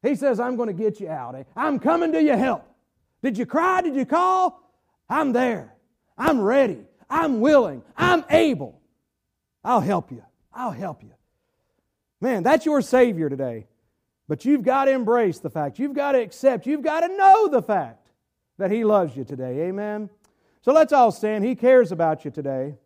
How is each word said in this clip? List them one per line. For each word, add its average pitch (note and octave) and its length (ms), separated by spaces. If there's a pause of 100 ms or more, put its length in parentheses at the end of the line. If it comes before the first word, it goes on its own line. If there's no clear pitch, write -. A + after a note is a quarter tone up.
He C#4 100
says, B3+ 240
"I'm B3 180
gonna A3+ 160
get G#3 280
you F#3 80
out. B2+ 260 (220)
I'm C#4+ 220
coming E4 340
to D#4+ 100
your C#4+ 140
help. B3 280 (580)
Did A#3+ 160
you A#3+ 80
cry? F#4 340
Did D#4 160
you C4 100
call? F#4 540 (480)
I'm C#4 240
there. A#3+ 420 (420)
I'm C4 240
ready. A3+ 440 (240)
I'm C#4+ 320
willing. A#3 420 (140)
I'm F4 340
able. C#4 500 (840)
I'll A#3 160
help F3 320
you. A#2+ 100 (300)
I'll B3 180
help D#3 320
you." G#2 100 (1080)
Man, A3+ 220
that's C#4 220
your D4 180
Savior G#3 460
today. B2+ 380 (640)
But D3+ 160
you've C4+ 180
got C4+ 240
to C4+ 60
embrace A#3 460
the D3 120
fact. C#3+ 280
You've C#4 160
got C#4+ 180
to B3+ 80
accept. A#3 460
You've D4 160
got D#4 180
to F4 140
know G4 340
the C4+ 140
fact D3 460 (480)
that G3 140
He A3 140
loves F#3 320
you C3+ 80
today. C3 440
Amen? G#3 400 (540)
So B3+ 100
let's D#4 200
all A#3+ 200
stand. G#3+ 320
He B3 100
cares B3 380
about D#3+ 320
you C#3+ 60
today. C#3 560